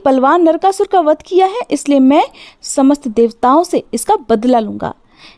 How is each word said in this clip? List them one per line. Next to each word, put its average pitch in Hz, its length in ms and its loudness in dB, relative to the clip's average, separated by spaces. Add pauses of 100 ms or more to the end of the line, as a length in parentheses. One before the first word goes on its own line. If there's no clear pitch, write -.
बलवान 269 380 2
नरकासुर 370 440 0
का 370 140 0
वध 311 220 0
किया 381 240 0
है, 427 140 -4 (100)
इसलिए 285 280 0
मैं 277 260 4 (380)
समस्त 277 460 -2
देवताओं 233 540 0
से 349 200 -4 (120)
इसका 392 200 -2 (160)
बदला 233 280 0
लूंगा। 208 360 -8 (440)